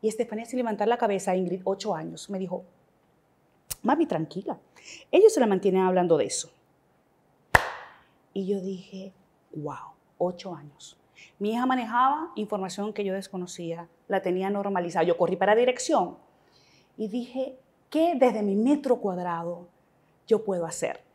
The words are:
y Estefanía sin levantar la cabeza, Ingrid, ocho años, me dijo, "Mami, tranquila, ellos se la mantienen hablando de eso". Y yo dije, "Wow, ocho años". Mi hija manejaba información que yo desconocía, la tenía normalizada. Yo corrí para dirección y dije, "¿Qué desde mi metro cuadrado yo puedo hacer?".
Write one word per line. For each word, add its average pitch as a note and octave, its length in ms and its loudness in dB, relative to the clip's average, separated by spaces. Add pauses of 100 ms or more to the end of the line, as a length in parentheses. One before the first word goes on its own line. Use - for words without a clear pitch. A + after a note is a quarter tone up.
y G#3+ 80 0
Estefanía G#3+ 360 -4
sin B3+ 140 -6
levantar G#3+ 280 0
la A#3 120 4
cabeza, G3 360 0
Ingrid, F#3 300 -2
ocho F#3+ 320 -2
años, E3 340 -10
me G3 80 -6
dijo, F#3 240 -6 (1200)
"Mami, C#4+ 240 2
tranquila, D#3+ 500 -6 (540)
ellos G#4+ 240 8
se D#4+ 60 2
la A#3 60 6
mantienen F#3+ 360 4
hablando F3+ 340 4
de A#2+ 100 2
eso". - 240 -6 (1800)
Y G3 140 -6
yo G3+ 140 -4
dije, F#3+ 520 -12 (420)
"Wow, D3 400 -12 (240)
ocho F3+ 360 -6
años". - 440 -20 (400)
Mi G#3 140 -2
hija A#3+ 140 0
manejaba C4 680 0
información G#3 580 -6
que G#3 120 -6
yo F#3+ 100 -2
desconocía, F3+ 760 -8 (200)
la F#3+ 120 0
tenía F#3+ 300 -2
normalizada. F#3+ 540 0
Yo E3+ 120 2
corrí F3 200 2
para G3 180 4
dirección B3 640 2 (800)
y G#3+ 100 -4
dije, C4 480 -6 (340)
"¿Qué D#4+ 260 2
desde A#3 260 4
mi G3+ 120 0
metro B3+ 420 4
cuadrado F3 720 -6 (580)
yo G#3+ 180 2
puedo F3+ 220 -2
hacer?". - 340 -6 (140)